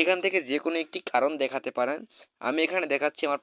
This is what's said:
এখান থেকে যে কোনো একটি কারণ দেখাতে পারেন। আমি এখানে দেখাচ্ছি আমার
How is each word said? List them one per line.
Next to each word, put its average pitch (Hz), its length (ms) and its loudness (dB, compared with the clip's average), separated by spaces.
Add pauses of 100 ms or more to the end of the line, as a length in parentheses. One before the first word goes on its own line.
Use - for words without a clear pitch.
এখান 180 180 4
থেকে 190 160 2 (120)
যে 139 140 0
কোনো 165 200 -2
একটি 180 160 -8 (120)
কারণ 131 200 4 (120)
দেখাতে 127 340 -4
পারেন। 127 220 0 (480)
আমি 143 180 0
এখানে 175 280 0
দেখাচ্ছি 143 360 -2
আমার 143 140 -2